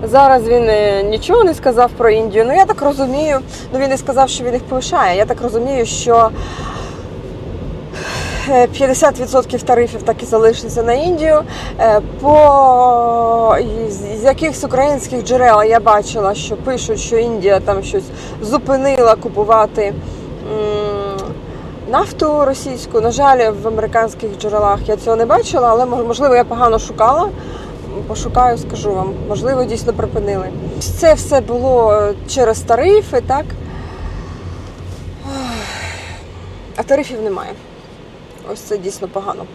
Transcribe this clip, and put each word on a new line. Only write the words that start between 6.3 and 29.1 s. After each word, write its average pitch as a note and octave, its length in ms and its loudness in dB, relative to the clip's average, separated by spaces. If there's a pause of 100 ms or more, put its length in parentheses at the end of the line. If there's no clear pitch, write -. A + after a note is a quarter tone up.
е, B3 180 6
п'ятдесят C4+ 520 2
відсотків B3 440 -2
тарифів A#3 400 0
так A#3 200 -2
і - 20 -10
залишиться A3+ 580 2
на A#3 100 2
Індію. D#4 480 2 (380)
Е, G#3+ 220 4 (200)
по, B3 1300 6 (340)
з, G3+ 320 -8
з - 20 -6
якихось C4+ 400 0
українських B3+ 600 0
джерел A#3+ 400 4
я A3+ 160 4
бачила, G#3 560 2
що A3 200 -8
пишуть, A#3 440 -4
що A3+ 180 -2
Індія G#3 420 2
там G3 240 -2
щось F#3+ 220 -4 (360)
зупинила C4 760 2
купувати, G#3+ 760 0 (600)
м, G#3 480 -4 (880)
нафту D4 540 0
російську. C4 560 -4
На A#3 100 0
жаль, B3+ 400 4 (120)
в A3 40 -2
американських A3 680 -2
джерелах G#3 500 0
я G#3+ 100 0
цього A3+ 180 0
не A#3 100 2
бачила, B3+ 440 2
але, A#3 160 4
мож-, A#3+ 220 -2
можливо, B3 280 2
я A#3+ 80 4
погано A#3 360 2
шукала. C#4 500 2 (800)
Пошукаю, A#3 500 0
скажу G#3 360 -6
вам. F#3+ 200 -4 (160)